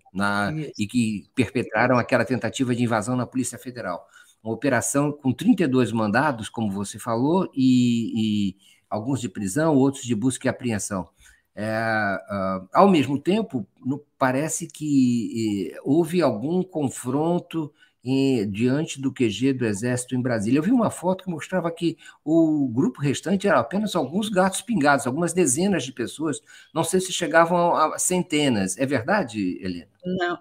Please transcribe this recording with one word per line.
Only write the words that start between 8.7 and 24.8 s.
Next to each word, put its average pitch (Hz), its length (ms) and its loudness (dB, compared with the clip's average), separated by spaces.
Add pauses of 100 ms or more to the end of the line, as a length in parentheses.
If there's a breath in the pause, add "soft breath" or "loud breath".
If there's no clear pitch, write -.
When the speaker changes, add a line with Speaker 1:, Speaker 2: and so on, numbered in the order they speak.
Speaker 1:
alguns 110 320 -4
de 120 80 -6
prisão, 139 480 0
outros 135 280 2
de 120 100 -2
busca 123 320 0
e 127 40 2
apreensão. 104 600 -4 (460 soft breath)
É, - 120 -6
ah, 101 1040 -2
ao 185 140 6
mesmo 143 300 2
tempo, 175 500 -4 (160)
no, 135 220 -6 (140)
parece 143 480 -2
que, 117 1080 0
eh, - 100 -16
houve 165 380 2
algum 139 400 0
confronto 160 1120 -4 (340 soft breath)
em, 131 400 2
diante 127 540 -2
do 131 100 -2
Q 123 200 0
G 123 200 0
do 123 140 -2
Exército 120 480 -2
em 127 80 0
Brasília. 120 380 2
Eu 156 40 2
vi 190 60 0
uma 233 220 4
foto 185 320 -4
que 190 80 -8
mostrava 165 400 -4
que 165 260 -2 (260 loud breath)
o 156 480 4
grupo 147 300 0
restante 165 460 0
era 151 120 4
apenas 196 360 -2
alguns 175 340 -2
gatos 185 320 2
pingados, 143 460 2